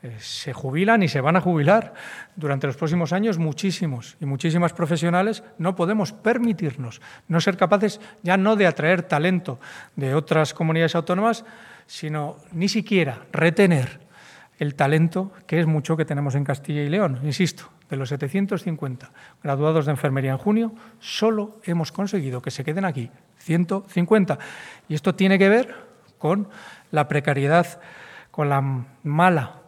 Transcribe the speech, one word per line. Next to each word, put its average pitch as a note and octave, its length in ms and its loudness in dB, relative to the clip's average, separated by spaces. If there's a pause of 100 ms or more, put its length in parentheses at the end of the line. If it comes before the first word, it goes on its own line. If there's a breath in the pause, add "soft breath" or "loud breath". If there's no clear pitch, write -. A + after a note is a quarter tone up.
eh, A#2 160 -14
se - 360 -10
jubilan F#3+ 480 2
y E3 60 2
se C#3 120 0
van D3+ 160 4
a F3+ 60 4
jubilar F3+ 500 2 (420 loud breath)
durante C#3+ 320 -2
los C3+ 100 -4
próximos E3 360 0
años G3 260 0
muchísimos D#3 800 -4
y D#3+ 60 -8
muchísimas E3 480 0
profesionales, F3 720 0 (140)
no F#3 180 -2
podemos G3 360 0
permitirnos F#3 920 -2 (260 loud breath)
no E3 120 2
ser F#3 180 0
capaces G3 420 2 (220 loud breath)
ya F#3 160 2
no G#3 180 4
de G3+ 100 4
atraer E3+ 360 2
talento E3 580 0 (340 loud breath)
de C#3 200 -2
otras D#3 400 0
comunidades E3 420 0
autónomas, G3+ 480 0 (420 loud breath)
sino D#3 520 -8 (140)
ni F3 160 0
siquiera F#3 500 0 (120)
retener D#3+ 720 4 (580 loud breath)
el D3 160 -4
talento E3 580 2 (140)
que E3 140 0
es E3 60 2
mucho D#3 320 0
que D#3 80 0
tenemos C#3+ 280 -2
en C#3+ 100 0
Castilla C#3+ 380 -4
y C#3+ 60 -2
León. D#3 360 -2
Insisto, D3+ 440 -2 (220)
de C#3+ 80 -6
los C3 100 -6
setecientos E3 540 -2
cincuenta C#3+ 500 -8 (300 loud breath)
graduados D3 420 0
de D3+ 80 0
enfermería C3+ 380 0
en C3+ 80 -2
junio, A3 340 0 (260 loud breath)
solo G#3+ 680 -2
hemos E3+ 280 -2
conseguido D3+ 480 -4
que C3 100 -8
se C3 140 -8
queden F#3+ 220 -2
aquí B2+ 240 -4 (260)
ciento F3 540 0
cincuenta. F3 480 2 (500 loud breath)
Y D#3 60 -2
esto F3 200 0
tiene F#3+ 240 4
que G3 120 6
ver - 420 0 (240)
con G3 320 0 (440 loud breath)
la D3 160 0
precariedad, D3 720 0 (500 loud breath)
con D3 180 -2
la C#3 140 2 (400)
mala D#3 520 2 (140)